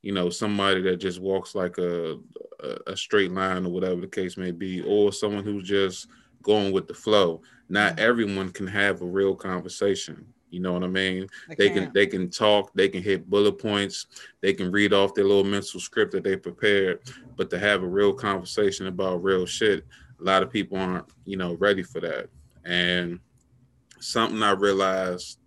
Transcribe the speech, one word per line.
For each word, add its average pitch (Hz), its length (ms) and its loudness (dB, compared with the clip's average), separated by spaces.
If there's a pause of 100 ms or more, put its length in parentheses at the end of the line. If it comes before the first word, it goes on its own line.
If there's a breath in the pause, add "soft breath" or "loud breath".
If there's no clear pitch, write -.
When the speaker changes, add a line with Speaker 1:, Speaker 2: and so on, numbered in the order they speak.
Speaker 1:
you 98 100 -6
know, 90 180 0
somebody 98 520 0
that 92 160 2
just 90 220 -4
walks 95 340 -4
like 92 240 -4
a, 85 400 -4 (440)
a, - 140 -8 (120)
a 98 80 -8
straight 98 360 2
line 92 320 -2
or 90 60 -2
whatever 92 300 -2
the 92 80 -10
case 92 280 -6
may 92 140 -4
be, 92 320 -6
or 104 300 4
someone 101 320 -4
who's 101 240 -6
just 98 400 0 (340 soft breath)
going 104 300 2
with 95 160 0
the - 60 -14
flow. 92 480 2 (260 soft breath)
Not 101 240 2
Speaker 2:
Mm-hmm. 82 80 -8
Speaker 1:
everyone 104 500 0
can 95 160 -8
have 98 360 0
a 90 40 -8
real 95 280 0
conversation. 92 920 -4 (240)
You 90 80 -10
know 90 140 -2
what 90 100 -2
I 92 60 -2
mean? 95 400 -2 (220 loud breath)
Speaker 2:
They 156 40 -12
Speaker 1:
They 101 140 4
can, 98 160 2
Speaker 2:
can't. - 100 -10
Speaker 1:
they 101 140 6
can 92 200 -2
talk, 104 460 2
they 98 140 4
can 95 140 -4
hit 92 280 -2
bullet 101 220 4
points, 101 540 -4 (340 loud breath)
they 98 120 2
can 90 200 -2
read 101 200 4
off 98 220 4
their 101 100 2
little 98 200 6
mental 98 340 -2
script 101 340 -2
that 92 120 -2
they 95 120 2
prepared, 95 680 0 (340 loud breath)
but 92 140 -4
to 90 80 -4
have 101 260 2
a 90 40 -4
real 98 240 4
conversation 98 760 -2
about 92 340 -2
real 92 240 2
shit, 104 380 0 (360 loud breath)
a 85 40 -14
lot 95 180 4
of - 80 -4
people 98 260 -4
aren't, 92 280 -4 (200)
you 98 120 -8
know, 90 180 -4
ready 92 300 2
for - 160 -8
that. 82 280 -6 (360)
And 87 560 0 (800)
something 113 420 -2
I 104 100 6
realized 95 960 0